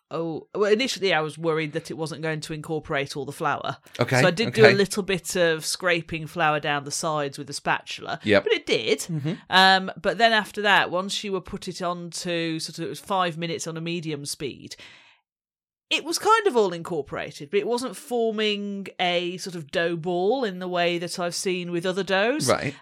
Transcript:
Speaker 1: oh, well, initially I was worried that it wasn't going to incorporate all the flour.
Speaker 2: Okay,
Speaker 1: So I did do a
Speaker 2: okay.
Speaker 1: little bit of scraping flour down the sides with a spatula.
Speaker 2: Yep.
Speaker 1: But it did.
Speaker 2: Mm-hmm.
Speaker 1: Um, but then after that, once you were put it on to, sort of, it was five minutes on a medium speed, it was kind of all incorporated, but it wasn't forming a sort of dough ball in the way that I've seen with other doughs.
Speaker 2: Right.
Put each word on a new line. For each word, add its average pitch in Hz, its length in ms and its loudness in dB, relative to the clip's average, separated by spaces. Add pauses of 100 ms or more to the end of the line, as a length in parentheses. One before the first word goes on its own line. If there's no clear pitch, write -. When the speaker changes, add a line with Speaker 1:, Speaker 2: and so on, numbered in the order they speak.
(120)
Speaker 1:
oh, 165 440 -4
well, 202 160 2
initially 196 420 2
I 156 60 4
was 156 180 -4
worried 160 360 0
that 160 180 -8
it - 40 -10
wasn't 151 260 -8
going 160 180 -4
to 160 140 -10
incorporate 151 640 -4
all 135 80 -6
the 139 80 -8
flour. 143 420 -2 (240)
Speaker 2:
Okay, 127 220 4
Speaker 1:
So 175 80 8
I - 20 4
did 202 220 -2
do 220 100 6
a 220 40 12
Speaker 2:
okay. 214 100 8
Speaker 1:
little 202 260 0
bit 185 320 -4
of 165 300 2
scraping 165 600 -2
flour 151 360 0
down 147 240 -2
the 143 60 -10
sides 151 460 -2
with 147 120 -10
a 143 40 -10
spatula. - 720 -4
Speaker 2:
Yep. 196 220 6
Speaker 1:
But 440 80 2
it - 120 0
did. 156 340 0
Speaker 2:
Mm-hmm. 156 340 -4 (160)
Speaker 1:
Um, 190 420 6 (100)
but 185 160 0
then 226 140 6
after 208 300 0
that, 190 280 6
once 185 320 -4
you 202 120 -4
were 185 80 -2
put - 260 -10
it 175 140 -8
on 175 300 -4
to, 165 500 -4
sort 160 180 -10
of, 165 60 -6
it 104 40 -6
was 147 120 -10
five 180 360 0
minutes 165 300 -4
on 160 80 -8
a 160 60 -8
medium 160 440 -4
speed, 95 520 -8 (1120)
it 320 140 0
was 330 160 -4
kind 427 280 4
of 247 100 2
all 196 160 4
incorporated, 156 760 -6
but 202 120 2
it 147 40 0
wasn't 240 300 -2
forming 208 920 -2 (120)
a 180 380 0
sort 175 180 -10
of 156 160 -12
dough 170 240 0
ball 185 480 2
in 185 160 -4
the 180 80 -6
way 175 300 2
that 170 200 -6
I've 175 160 -2
seen 180 380 -2
with 170 140 0
other 185 180 0
doughs. 196 460 2
Speaker 2:
Right. - 320 0